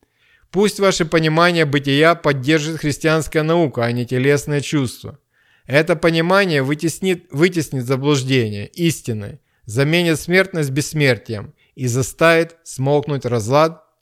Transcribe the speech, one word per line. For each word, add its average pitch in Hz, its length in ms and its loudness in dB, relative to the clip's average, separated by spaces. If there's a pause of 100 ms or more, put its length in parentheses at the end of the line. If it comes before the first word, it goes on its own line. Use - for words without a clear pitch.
(520)
Пусть 196 280 0
ваше 185 260 2
понимание 165 600 2
бытия 143 500 2
поддержит 151 640 0
христианская 156 640 -2
наука, 156 420 0
а 117 60 -2
не 120 140 -2
телесные 139 560 0
чувства. 131 580 -6 (460)
Это 160 300 2
понимание 170 680 2
вытеснит, 165 680 -4
вытеснит 143 540 -2
заблуждение 131 840 0
истины, 117 720 -6 (260)
заменит 156 540 0
смертность 175 520 0
бессмертием 131 840 -2 (220)
и 127 120 -6
заставит 165 760 0
смолкнуть 143 600 -2
разлад 127 580 0 (180)